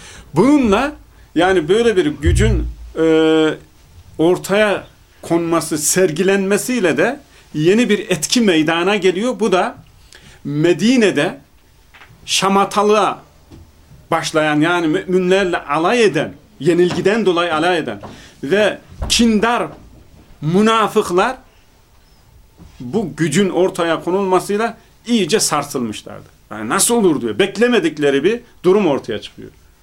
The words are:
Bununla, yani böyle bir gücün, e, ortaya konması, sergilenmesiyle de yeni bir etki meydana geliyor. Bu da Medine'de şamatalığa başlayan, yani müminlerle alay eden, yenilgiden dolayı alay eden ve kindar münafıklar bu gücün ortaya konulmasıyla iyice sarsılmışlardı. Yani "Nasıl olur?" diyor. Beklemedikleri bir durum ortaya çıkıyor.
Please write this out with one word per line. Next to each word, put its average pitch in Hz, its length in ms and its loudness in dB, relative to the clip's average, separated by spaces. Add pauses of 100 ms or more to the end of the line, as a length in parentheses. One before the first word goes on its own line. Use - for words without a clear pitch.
(360)
Bununla, 254 600 2 (400)
yani 170 340 2
böyle 220 280 2
bir 170 80 2
gücün, 170 640 0 (320)
e, 160 540 2 (640)
ortaya 175 680 0 (340)
konması, 165 560 -2
sergilenmesiyle 190 1200 0
de 233 220 -2 (340)
yeni 190 360 2
bir 208 100 2
etki - 420 -2
meydana 170 540 2
geliyor. 190 440 -2
Bu 208 120 0
da 196 260 0 (680)
Medine'de 170 960 2 (880)
şamatalığa 196 960 0 (880)
başlayan, 156 500 0
yani 175 260 0
müminlerle 180 800 0
alay 175 380 0
eden, 147 300 0 (260)
yenilgiden 175 680 2
dolayı 170 300 0
alay 170 220 0
eden 117 240 -6 (420)
ve 190 360 0 (300)
kindar 226 580 0 (720)
münafıklar 208 960 2 (1400)
bu 147 360 -4
gücün 175 340 0
ortaya 170 540 -2
konulmasıyla 196 720 -2 (300)
iyice 214 320 0
sarsılmışlardı. 113 880 -6 (220)
Yani 110 180 -10
"Nasıl 196 260 0
olur?" 170 260 2
diyor. 110 180 -4
Beklemedikleri 165 840 0
bir 226 160 0 (240)
durum 185 240 2
ortaya 113 340 -4
çıkıyor. - 280 -20 (340)